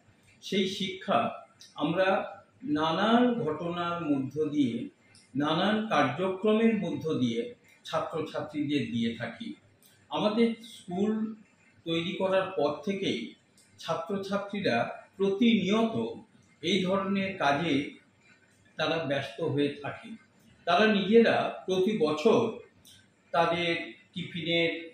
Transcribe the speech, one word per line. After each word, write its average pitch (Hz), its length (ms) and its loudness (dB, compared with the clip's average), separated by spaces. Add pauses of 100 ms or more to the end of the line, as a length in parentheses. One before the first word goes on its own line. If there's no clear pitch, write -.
(400)
সেই 185 280 0
শিক্ষা - 760 -2 (280)
আমরা 180 680 0 (220)
নানান 196 720 2
ঘটনার 170 680 -4
মধ্য 143 400 -2
দিয়ে, 139 440 -2 (480)
নানান 180 520 0
কার্যক্রমের 190 880 2
মধ্য 156 380 -2
দিয়ে 117 400 -2 (300)
ছাত্রছাত্রীদের 147 1080 -4
দিয়ে 117 240 -2
থাকি। - 380 -10 (540)
আমাদের 214 460 2 (100)
স্কুল 220 720 -4 (500)
তৈরি 170 280 -2
করার 190 440 0
পর 143 180 2 (100)
থেকেই 185 500 -4 (440)
ছাত্রছাত্রীরা 190 1200 -2 (140)
প্রতিনিয়ত 196 800 2 (680)
এই 180 220 0
ধরনের 196 520 -2
কাজে 147 540 0 (840)
তারা 160 200 -2
ব্যস্ত 139 440 -4
হয়ে 143 420 0
থাকে। - 260 -10 (560)
তারা 180 220 6
নিজেরা 196 800 4
প্রতি 185 320 0
বছর 151 540 2 (800)
তাদের 170 600 0 (220)
টিফিনের 165 800 -2